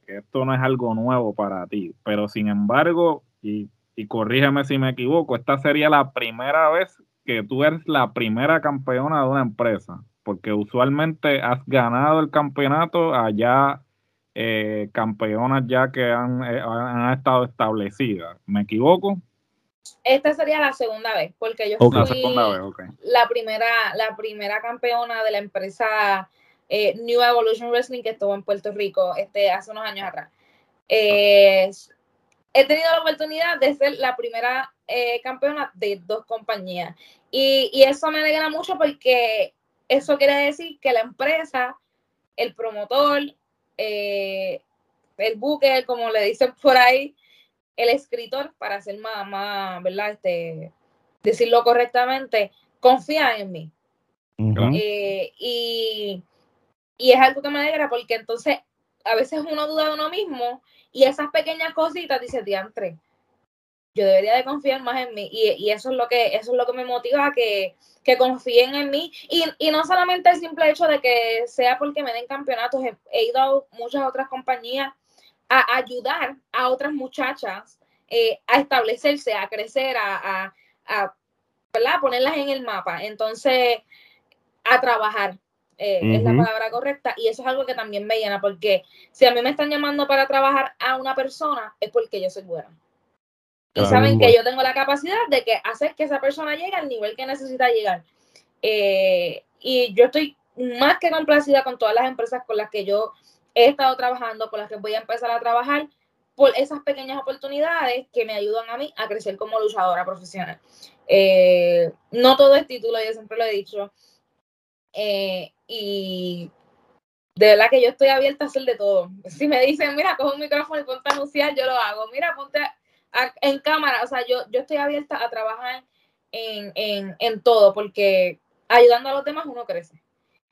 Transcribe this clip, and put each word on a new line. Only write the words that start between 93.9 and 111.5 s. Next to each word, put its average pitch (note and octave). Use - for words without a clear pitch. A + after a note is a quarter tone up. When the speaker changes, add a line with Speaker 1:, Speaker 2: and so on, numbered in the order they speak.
Speaker 2:
que -
Speaker 3:
Bueno. A#3
Speaker 2:
yo A#3
tengo B3+
la C4
capacidad C#4+
de C4
que A3+
hacer A#3
que D4+
esa C#4
persona D4
llegue F4+
al D#4+
nivel A3
que C4
necesita C4
llegar. G#3
Eh, F#3+
y B3
yo A#3+
estoy D4
más B3+
que F4
complacida D4
con B3
todas G#3+
las A#3+
empresas B3
con A3
las G#3+
que G3+
yo G#3
he A#3+
estado C4+
trabajando, A#3
con G#3+
las G#3
que G#3+
voy G#3+
a A3
empezar A#3
a A#3
trabajar, B3
por C4+
esas C#4+
pequeñas C4+
oportunidades C#4
que A#3
me A3
ayudan G#3+
a A#3+
mí C#4+
a A3
crecer G#3
como A3
luchadora F#3
profesional. F#3
Eh, F3+